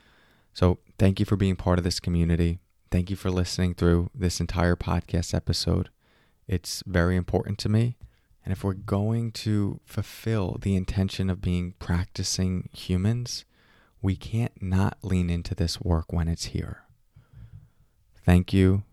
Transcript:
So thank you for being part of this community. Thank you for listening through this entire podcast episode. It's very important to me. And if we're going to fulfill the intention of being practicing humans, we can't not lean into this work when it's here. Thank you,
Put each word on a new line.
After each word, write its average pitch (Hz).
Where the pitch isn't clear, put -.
So 90
thank 95
you 104
for 104
being 95
part 90
of 87
this 90
community. 85
Thank 90
you 95
for 92
listening 92
through 87
this 90
entire 87
podcast 87
episode. 87
It's -
very 90
important 92
to -
me. 113
And 92
if 92
we're 98
going 110
to 104
fulfill -
the 98
intention 95
of 92
being 87
practicing 92
humans, 110
we 95
can't -
not 95
lean 90
into 87
this -
work 82
when 85
it's 85
here. -
Thank 90
you, 98